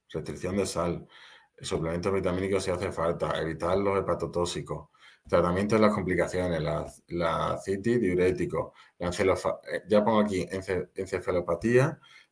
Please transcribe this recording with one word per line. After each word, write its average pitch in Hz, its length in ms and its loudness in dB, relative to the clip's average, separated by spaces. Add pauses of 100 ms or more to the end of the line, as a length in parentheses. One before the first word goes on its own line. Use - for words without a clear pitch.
restricción 80 480 -6
de 95 80 0
sal, 85 420 -4 (520)
suplementos 87 540 -2
vitamínicos 92 500 0
si 92 80 -2
hace 87 200 -2
falta, 82 480 -2
evitar 80 380 -2
los 98 220 2
hepatotóxicos, 82 920 -4 (380)
tratamiento 92 480 4
de 110 60 6
las 104 120 6
complicaciones, 87 680 0
la, 78 240 -2 (220)
la 82 560 0
citis, 104 360 0
diurético, 90 720 0 (260)
la 87 80 -2
encelofa-, 92 520 0 (120)
eh, 87 160 -6
ya 104 160 4
pongo 110 160 4
aquí 98 300 2
ence-, 92 460 -4
encefalopatía, 95 1040 0 (320)